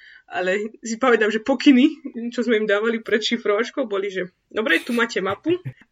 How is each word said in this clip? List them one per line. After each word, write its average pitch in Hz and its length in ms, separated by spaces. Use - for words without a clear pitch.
Ale 185 320
si 226 160
pamätám, 220 320
že 220 80
pokyny, 269 640
čo 247 80
sme 226 160
im 214 80
dávali 214 320
pred 220 240
šifrovačkou, 208 640
boli, 202 240
že 185 160
dobre, 233 320
tu - 100
máte 233 300
mapu 202 320